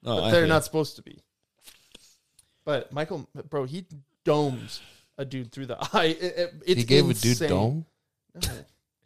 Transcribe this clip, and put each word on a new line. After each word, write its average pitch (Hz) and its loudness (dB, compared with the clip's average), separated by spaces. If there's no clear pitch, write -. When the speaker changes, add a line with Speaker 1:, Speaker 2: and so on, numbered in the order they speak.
Speaker 1:
Oh, 120 -2
Speaker 2:
But 165 0
Speaker 1:
I 220 2
Speaker 2:
they're 170 6
Speaker 1:
feel 156 4
Speaker 2:
not 156 4
supposed 156 -4
to - -20
be. - -20
But 139 -4
Michael, 156 -6
bro, 143 -4
he 170 -10
domes 139 0
a 139 -8
dude 127 -10
through 135 -12
the 120 -8
<laughs> - -6
eye. 180 4
It, 160 -2
it, 175 -4
it's 175 2
Speaker 3:
He 117 2
gave 143 6
a - 4
dude 110 2
Speaker 2:
insane. 143 0
Speaker 3:
dome? 113 2
Speaker 2:
No. 90 -16